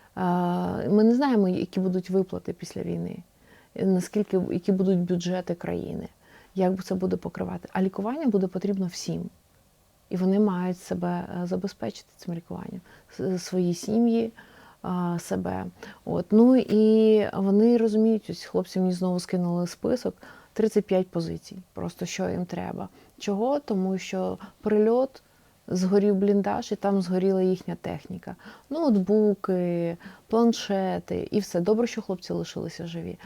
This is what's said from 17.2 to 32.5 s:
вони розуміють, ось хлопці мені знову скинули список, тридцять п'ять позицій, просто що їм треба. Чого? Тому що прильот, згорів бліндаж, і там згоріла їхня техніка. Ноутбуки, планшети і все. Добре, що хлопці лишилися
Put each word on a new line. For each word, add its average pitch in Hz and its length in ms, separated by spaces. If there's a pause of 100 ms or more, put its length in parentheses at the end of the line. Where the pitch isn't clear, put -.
вони 202 440
розуміють, 220 520
ось 170 140
хлопці 185 360
мені 185 140
знову 180 260
скинули 175 480
список, - 480 (380)
тридцять 208 320
п'ять 185 220
позицій, 165 500 (160)
просто 175 320
що 180 240
їм 180 160
треба. 180 440 (300)
Чого? 233 400
Тому 190 380
що 185 400 (240)
прильот, 220 600 (440)
згорів 196 480
бліндаж, 202 560
і 208 40
там 196 260
згоріла 185 400
їхня 185 400
техніка. 175 540 (340)
Ноутбуки, 190 1300 (300)
планшети 196 1040
і 214 80
все. 190 200
Добре, 214 280
що 226 140
хлопці 185 320
лишилися 170 540